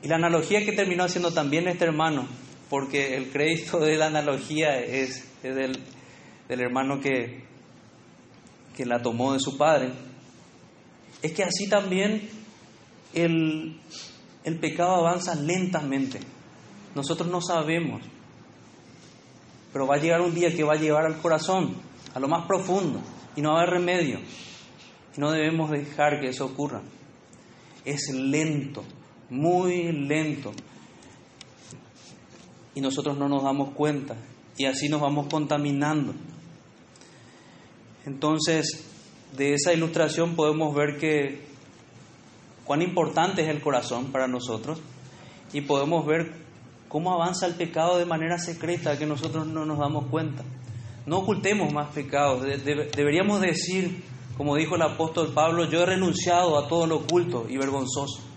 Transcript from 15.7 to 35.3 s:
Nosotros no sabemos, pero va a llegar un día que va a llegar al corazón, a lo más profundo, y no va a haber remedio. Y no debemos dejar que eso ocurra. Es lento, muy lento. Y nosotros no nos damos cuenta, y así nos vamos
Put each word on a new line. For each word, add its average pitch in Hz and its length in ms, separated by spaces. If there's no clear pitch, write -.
Nosotros 165 340
no 180 120
sabemos, 160 600
pero 135 140
va 139 100
a - 20
llegar 165 220
un 175 140
día 170 200
que 156 100
va 151 100
a 156 40
llegar 156 280
al 156 120
corazón, 170 580
a 127 60
lo 139 80
más 165 180
profundo, 185 540
y 147 60
no 151 100
va 165 80
a - 20
haber 180 120
remedio. 175 440
Y 139 40
no 147 100
debemos 160 400
dejar 147 500
que 135 80
eso 131 180
ocurra. 131 360
Es 143 280
lento, 139 680
muy 175 640
lento. 147 600
Y 139 80
nosotros 139 340
no 143 120
nos 139 140
damos 139 280
cuenta, 147 460
y 135 80
así 135 240
nos 151 100
vamos 147 300